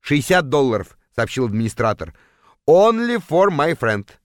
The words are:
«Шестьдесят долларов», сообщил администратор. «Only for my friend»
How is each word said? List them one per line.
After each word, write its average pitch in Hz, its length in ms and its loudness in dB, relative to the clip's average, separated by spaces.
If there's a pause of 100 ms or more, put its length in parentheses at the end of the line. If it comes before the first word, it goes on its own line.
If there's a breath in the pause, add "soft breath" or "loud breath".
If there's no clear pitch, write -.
«Шестьдесят 147 480 0
долларов», 127 480 -2 (200)
сообщил 117 300 -2
администратор. 110 680 -4 (540 soft breath)
«Only 226 600 2
for 185 200 2
my 160 280 -2
friend» 107 300 -2 (180)